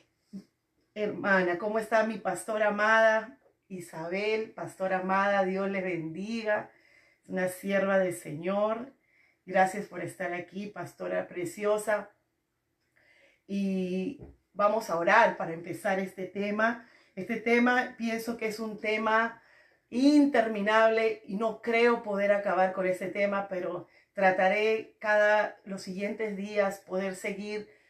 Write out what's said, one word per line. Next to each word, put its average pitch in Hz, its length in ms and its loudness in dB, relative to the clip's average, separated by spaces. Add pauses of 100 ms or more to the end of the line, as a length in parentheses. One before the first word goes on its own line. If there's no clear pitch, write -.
(960)
Hermana, 185 640 0
¿cómo 214 200 -2
está 220 260 2
mi 220 120 -4
pastora 214 520 -2
amada? 220 720 2 (300)
Isabel, 190 840 -4
pastora 185 480 -4
amada, 196 440 2
Dios 190 260 -2
les 190 140 -4
bendiga. 190 840 -4 (540)
Es - 40 -20
una 185 200 -2
sierva 196 500 0
del 185 160 0
Señor. 202 800 -4 (500)
Gracias 185 400 0
por 175 180 -12
estar 175 300 -6
aquí, 180 360 -10
pastora 180 600 -8
preciosa. 208 840 -2 (1400)
Y 190 760 -2 (320)
vamos 214 360 0
a 165 60 -2
orar 196 400 6
para 165 160 -6
empezar 180 480 -4
este 190 240 -8
tema. 208 640 -2 (260)
Este 208 220 -6
tema 247 640 2
pienso 226 380 -4
que 220 120 -6
es 208 100 -8
un 220 220 -8
tema 220 640 0 (480)
interminable 226 1400 4
y 190 100 -8
no 220 260 -4
creo 233 400 2
poder 202 300 0
acabar 185 400 2
con 185 140 -2
este 185 200 -2
tema, 196 420 -2
pero 180 380 -6 (260)
trataré 196 840 2
cada, 208 680 4
los 190 180 -10
siguientes 202 540 -6
días 196 440 -2
poder 185 340 -4
seguir 208 540 -8 (220)